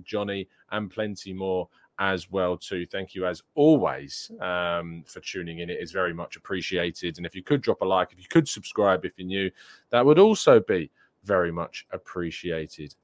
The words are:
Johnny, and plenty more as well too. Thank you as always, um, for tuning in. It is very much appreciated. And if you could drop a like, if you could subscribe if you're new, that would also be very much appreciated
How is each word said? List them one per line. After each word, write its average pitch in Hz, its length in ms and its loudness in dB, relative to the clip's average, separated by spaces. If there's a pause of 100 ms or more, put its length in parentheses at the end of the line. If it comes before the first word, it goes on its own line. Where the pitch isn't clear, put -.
Johnny, 101 440 -4 (220)
and 104 180 -4
plenty 104 440 -8
more 92 360 -4 (300)
as 95 320 -2
well 90 260 0
too. 87 300 -8
Thank 95 300 -10
you 92 100 -4
as 90 160 -6 (140)
always, 80 720 2 (100)
um, 87 640 -4
for - 140 -20
tuning 85 400 -10
in. 85 100 -8
It 90 120 -8
is 87 100 -10
very 90 240 -2
much 82 220 -12
appreciated. 87 800 -6
And 87 100 -10
if - 80 -14
you 95 80 -14
could 143 180 0
drop - 220 -2
a - 20 0
like, 92 280 0
if - 80 -20
you - 80 -20
could 160 200 4
subscribe 95 560 0
if 87 120 -8
you're 92 100 -12
new, 95 240 -2 (400)
that 123 160 4
would 151 140 8
also 190 400 8
be 90 280 0 (360)
very 92 260 2
much - 400 -8
appreciated 82 1120 -8